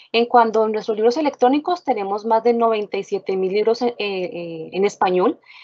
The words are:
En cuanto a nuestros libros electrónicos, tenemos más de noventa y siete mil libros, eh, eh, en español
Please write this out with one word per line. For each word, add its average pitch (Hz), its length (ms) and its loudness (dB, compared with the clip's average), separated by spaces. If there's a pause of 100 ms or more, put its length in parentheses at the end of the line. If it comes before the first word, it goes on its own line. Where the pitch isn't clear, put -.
(120)
En 233 140 2
cuanto 226 360 4
a 214 60 2
nuestros 214 280 -4
libros 233 200 2
electrónicos, 294 640 0
tenemos 208 420 -4
más 220 200 0
de 240 100 4
noventa 220 440 0
y 196 40 -4
siete 190 340 -4
mil 190 160 -2
libros, 220 300 0
eh, 240 160 -2
eh, 170 720 -8
en 185 120 -2
español 196 560 0 (240)